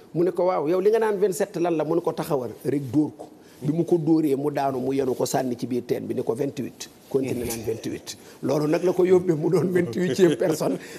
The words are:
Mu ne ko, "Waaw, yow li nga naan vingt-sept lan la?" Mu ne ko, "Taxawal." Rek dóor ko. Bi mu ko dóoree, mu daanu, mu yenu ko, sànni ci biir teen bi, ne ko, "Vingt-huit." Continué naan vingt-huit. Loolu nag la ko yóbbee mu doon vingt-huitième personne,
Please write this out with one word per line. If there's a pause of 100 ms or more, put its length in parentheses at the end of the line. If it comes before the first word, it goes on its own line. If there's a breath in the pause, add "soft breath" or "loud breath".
(140 loud breath)
Mu
ne
ko,
"Waaw,
yow
li
nga
naan
vingt-sept
lan
la?"
Mu
ne
ko,
"Taxawal." (140)
Rek (100)
dóor
ko. (360 loud breath)
Bi
mu
ko
dóoree,
mu
daanu,
mu
yenu
ko,
sànni
ci
biir
teen
bi,
ne
ko,
"Vingt-huit." (200)
Continué
naan
vingt-huit. (260 loud breath)
Loolu
nag
la
ko
yóbbee
mu
doon
vingt-huitième
personne, (220 loud breath)